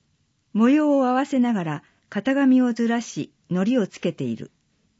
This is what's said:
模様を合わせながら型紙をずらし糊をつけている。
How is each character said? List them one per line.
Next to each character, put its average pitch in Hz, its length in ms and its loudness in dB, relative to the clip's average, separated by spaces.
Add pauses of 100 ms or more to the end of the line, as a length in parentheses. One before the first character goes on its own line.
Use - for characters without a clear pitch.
(540)
模 226 160 4
様 294 300 4
を 254 80 0
合 247 60 0
わ 262 120 0
せ 269 140 -2
な 240 140 2
が 190 100 -2
ら 151 200 -8 (280)
型 233 240 -2
紙 262 260 4
を 247 100 0
ず 233 160 -2
ら 233 140 -2
し - 320 -10 (160)
糊 196 300 0
を 190 80 0
つ - 120 -18
け 170 140 -4
て 143 100 -8
い 117 120 -4
る。 - 160 -16 (480)